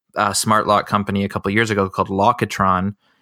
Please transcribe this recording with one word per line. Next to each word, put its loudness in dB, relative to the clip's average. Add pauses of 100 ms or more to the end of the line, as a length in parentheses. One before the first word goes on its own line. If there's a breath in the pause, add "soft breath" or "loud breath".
(160)
uh, 0
smart 0
lock 2
company -2
a -4
couple -4
years 0
ago 0
called -2
Lockatron 0 (280)